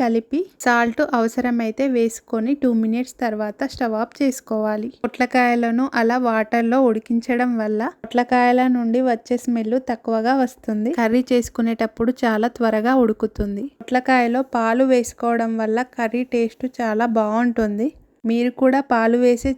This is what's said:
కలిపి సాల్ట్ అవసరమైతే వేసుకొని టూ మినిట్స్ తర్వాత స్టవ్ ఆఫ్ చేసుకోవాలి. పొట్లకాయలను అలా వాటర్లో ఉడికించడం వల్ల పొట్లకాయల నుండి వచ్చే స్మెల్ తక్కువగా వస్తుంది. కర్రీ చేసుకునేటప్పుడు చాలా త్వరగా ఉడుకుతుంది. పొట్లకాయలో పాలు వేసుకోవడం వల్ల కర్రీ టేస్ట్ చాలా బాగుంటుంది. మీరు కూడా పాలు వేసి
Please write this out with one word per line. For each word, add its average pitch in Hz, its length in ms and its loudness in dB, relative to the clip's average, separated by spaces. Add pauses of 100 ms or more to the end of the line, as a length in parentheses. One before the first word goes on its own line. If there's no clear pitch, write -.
కలిపి 233 400 0 (240)
సాల్ట్ 233 360 0 (180)
అవసరమైతే 233 680 -2 (100)
వేసుకొని 226 580 -2 (100)
టూ 262 60 2 (140)
మినిట్స్ 233 400 -2
తర్వాత 214 500 -4
స్టవ్ 233 300 -4
ఆఫ్ 226 160 -8
చేసుకోవాలి. 214 680 -2 (160)
పొట్లకాయలను 240 800 0 (160)
అలా 233 160 2 (100)
వాటర్లో 233 520 0 (100)
ఉడికించడం 233 600 -2 (100)
వల్ల 214 300 -2 (140)
పొట్లకాయల 247 600 2 (100)
నుండి 233 320 0
వచ్చే 233 360 -2
స్మెల్ 233 340 0 (100)
తక్కువగా 226 540 0
వస్తుంది. 226 560 -4
కర్రీ 240 240 2 (100)
చేసుకునేటప్పుడు 226 800 -2 (120)
చాలా 226 340 0
త్వరగా 220 340 0 (120)
ఉడుకుతుంది. 208 600 -2 (160)
పొట్లకాయలో 247 640 0 (140)
పాలు 233 360 2
వేసుకోవడం 233 580 0 (120)
వల్ల 220 220 0 (120)
కర్రీ 233 260 -2 (120)
టేస్ట్ 233 320 -2 (140)
చాలా 226 280 0 (100)
బాగుంటుంది. 220 680 0 (420)
మీరు 240 220 0 (100)
కూడా 262 200 4 (100)
పాలు 233 320 2
వేసి 247 320 2